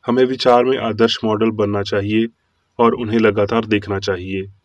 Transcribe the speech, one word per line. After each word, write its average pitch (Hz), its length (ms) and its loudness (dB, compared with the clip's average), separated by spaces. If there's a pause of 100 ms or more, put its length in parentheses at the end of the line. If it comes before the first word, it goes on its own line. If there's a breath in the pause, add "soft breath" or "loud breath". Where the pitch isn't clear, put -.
हमें 127 200 2
विचार 123 400 4
में 131 120 0
आदर्श 113 460 0
मॉडल 110 280 0
बनना 104 320 -2
चाहिए 107 440 -2 (520)
और 117 140 4
उन्हें 113 260 -2
लगातार 110 460 2
देखना 101 340 -2
चाहिए। 95 520 -6 (140)